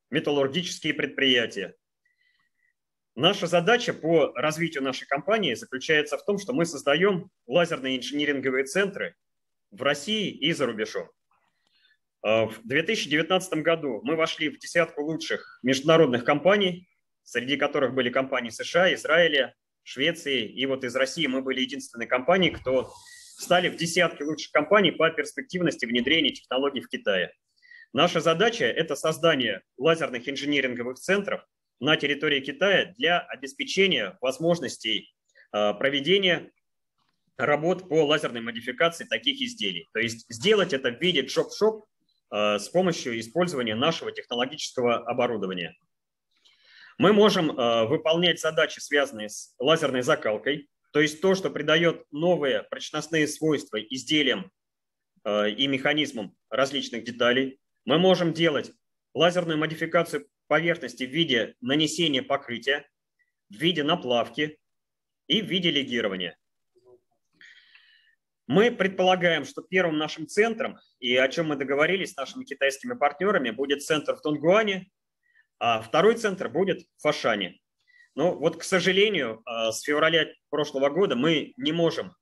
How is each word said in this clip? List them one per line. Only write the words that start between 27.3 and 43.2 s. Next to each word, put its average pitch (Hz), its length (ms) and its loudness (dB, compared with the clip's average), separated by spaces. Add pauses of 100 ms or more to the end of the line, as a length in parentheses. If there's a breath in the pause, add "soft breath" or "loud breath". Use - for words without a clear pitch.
Наша 165 280 2
задача — 165 460 2
это 117 280 -2
создание 139 680 0 (160)
лазерных 131 500 0
инжиниринговых 131 720 -2
центров - 480 -4 (340)
на 151 160 2
территории 147 440 0
Китая 143 580 0
для 165 220 2
обеспечения 135 1000 -2
возможностей, 127 920 -2 (400 soft breath)
э, 104 180 2
проведения 147 760 0 (880)
работ 156 500 0
по 160 160 4
лазерной 147 380 -2
модификации 120 640 -2
таких 131 360 -4
изделий. 107 540 -6
То 110 60 0
есть 113 280 -4
сделать 135 460 2
это 131 160 -2
в 120 100 -12
виде 175 220 2
джоб-шоп, 202 640 -2 (460)
э, 104 260 2
с 104 100 -8
помощью 170 500 0
использования 120 580 -2